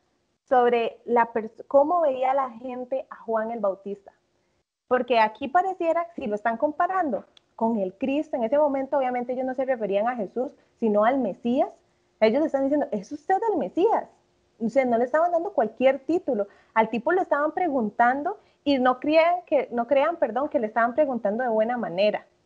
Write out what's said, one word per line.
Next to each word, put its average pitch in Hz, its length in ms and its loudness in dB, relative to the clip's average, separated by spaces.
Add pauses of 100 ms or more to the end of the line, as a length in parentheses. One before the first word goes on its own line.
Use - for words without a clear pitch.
(480)
sobre 240 580 2
la 233 280 2
pers-, 220 340 -8
cómo 302 340 4
veía 262 320 0
la 269 180 -2
gente 247 580 -8
a - 80 -20
Juan 220 340 -4
el 240 80 -8
Bautista. 196 540 -6 (720)
Porque 247 320 2
aquí 220 300 0
pareciera, 339 640 0
si 269 120 -8
lo 208 80 -2
están 226 220 -2
comparando 302 680 -2 (320)
con 226 220 0
el 185 160 -4
Cristo, 285 420 -4
en 247 60 -2
ese 233 140 0
momento 277 400 0
obviamente 247 360 -2
ellos 262 120 -4
no 262 100 -6
se 262 100 -4
referían 214 420 0
a 254 80 -2
Jesús, 240 360 -6 (280)
sino 208 240 2
al 262 160 2
Mesías. 247 500 -2 (520)
Ellos 233 240 4
están 269 180 -2
diciendo, 277 280 0
"¿Es 202 200 -6
usted 381 260 -2 (140)
el 381 60 0
Mesías?". 302 480 0 (540)
O 226 100 -2
sea, 262 160 2
no 233 120 2
le 240 80 2
estaban 320 260 2
dando 349 220 -2
cualquier 254 460 2
título. 269 480 -2 (260)
Al 226 160 2
tipo 240 220 -2
le 370 100 2
estaban 302 320 -2
preguntando 277 840 0 (260)
y 277 160 2
no 254 200 2
crean 320 460 2
que, 277 260 0
no 240 160 -4
crean, 285 300 2
perdón, 262 320 -2
que 294 100 -2
le 220 80 0
estaban 233 280 -2
preguntando 240 480 0
de 247 60 -2
buena 220 280 0
manera. 190 480 -2 (200)